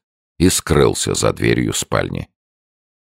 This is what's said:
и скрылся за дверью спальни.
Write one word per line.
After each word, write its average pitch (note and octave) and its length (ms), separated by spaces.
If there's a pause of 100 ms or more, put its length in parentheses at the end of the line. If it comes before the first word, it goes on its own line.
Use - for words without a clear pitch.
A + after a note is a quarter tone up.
(380)
и F2 120
скрылся A1+ 680
за G#1+ 180
дверью A1+ 400
спальни. G1+ 560 (720)